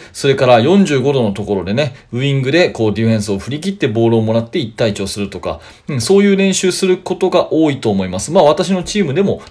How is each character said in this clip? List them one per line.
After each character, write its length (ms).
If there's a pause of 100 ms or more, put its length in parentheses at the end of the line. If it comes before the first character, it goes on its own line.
(120)
そ 160
れ 60
か 120
ら 140
四 240
十 160
五 120
度 100
の 100
と 120
こ 120
ろ 80
で 100
ね、 200 (180)
ウ 120
イ 80
ン 100
グ 80
で 200
こ 180
う 60
デ 80
ィ 20
フ 80
ェ 40
ン 60
ス 100
を 60
振 140
り 80
切 100
っ 40
て 120
ボ 200
ー 40
ル 60
を 40
も 120
ら 80
っ 80
て 100
一 140
対 180
一 120
を 40
す 140
る 100
と 80
か、 220 (280)
う 60
ん、 60
そ 180
う 60
い 20
う 100
練 180
習 180
す 140
る 120
こ 160
と 160
が 220
多 180
い 100
と 100
思 140
い 40
ま 100
す。 140
ま 80
あ、 40
私 260
の 120
チ 200
ー 20
ム 100
で 80
も 280